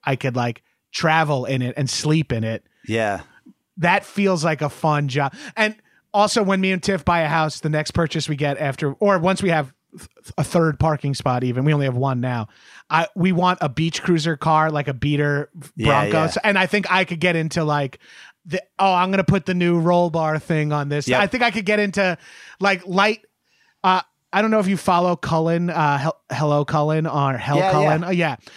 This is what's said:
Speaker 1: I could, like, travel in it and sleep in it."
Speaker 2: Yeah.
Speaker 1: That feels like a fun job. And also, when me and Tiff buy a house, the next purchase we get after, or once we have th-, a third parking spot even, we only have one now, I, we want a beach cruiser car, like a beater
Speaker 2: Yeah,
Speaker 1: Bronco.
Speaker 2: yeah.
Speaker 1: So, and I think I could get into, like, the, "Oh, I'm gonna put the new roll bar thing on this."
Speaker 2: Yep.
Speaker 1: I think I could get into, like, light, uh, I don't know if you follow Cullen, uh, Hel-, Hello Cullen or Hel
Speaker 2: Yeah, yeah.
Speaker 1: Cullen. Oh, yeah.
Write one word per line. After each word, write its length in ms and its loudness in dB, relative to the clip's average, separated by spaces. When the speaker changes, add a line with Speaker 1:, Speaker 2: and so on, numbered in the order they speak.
Speaker 1:
I 140 0
could, 180 -4
like, 280 -4
travel 540 0
in 160 -2
it 160 -4
and 120 -2
sleep 440 0
in 100 -2
it." 220 -6
Speaker 2:
Yeah. 340 -2
Speaker 1:
That 280 0
feels 380 0
like 180 -2
a 80 -2
fun 380 0
job. 260 -2
And 200 -2
also, 300 2
when 160 2
me 140 0
and 100 -4
Tiff 220 -2
buy 160 2
a 80 0
house, 320 -2
the 80 -4
next 220 -2
purchase 360 -2
we 80 -4
get 220 -2
after, 360 -4
or 240 2
once 240 0
we 80 0
have 240 -2
th-, 120 -20
a 60 0
third 340 0
parking 380 0
spot 300 -2
even, 180 -2
we 100 2
only 120 0
have 100 -2
one 240 -2
now, 300 -4
I, 260 2
we 160 2
want 300 2
a 80 -2
beach 340 -4
cruiser 320 2
car, 360 2
like 180 -4
a 40 -4
beater 560 0
Speaker 2:
Yeah, 80 -4
Speaker 1:
Bronco. 160 0
Speaker 2:
yeah. 100 2
Speaker 1:
So, 160 -4
and 160 2
I 60 4
think 260 -2
I 140 2
could 160 -6
get 160 0
into, 260 -2
like, 360 -2
the, 180 -6
"Oh, 140 4
I'm 180 2
gonna 120 2
put 220 2
the 80 -2
new 260 2
roll 300 4
bar 300 -2
thing 340 -2
on 160 -2
this." 180 -4
Speaker 2:
Yep. 140 2
Speaker 1:
I 60 2
think 160 -2
I 80 2
could 140 -6
get 140 2
into, 380 0
like, 280 0
light, 360 0
uh, 180 2
I 80 2
don't 100 2
know 80 4
if 80 0
you 100 2
follow 380 2
Cullen, 540 -2
uh, 300 0
Hel-, 220 -4
Hello 340 0
Cullen 420 0
or 300 0
Hel 200 -2
Speaker 2:
Yeah, 100 2
yeah. 40 2
Speaker 1:
Cullen. 320 2
Oh, 60 -6
yeah. 260 0